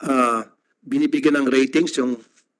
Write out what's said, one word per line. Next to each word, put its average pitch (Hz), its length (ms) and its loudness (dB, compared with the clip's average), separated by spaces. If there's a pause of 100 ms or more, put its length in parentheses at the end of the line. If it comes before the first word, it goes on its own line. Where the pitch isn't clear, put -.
ah, 123 400 0 (400)
binibigyan 147 560 0
ng 135 80 0
ratings 135 480 2
yung 123 240 -2 (400)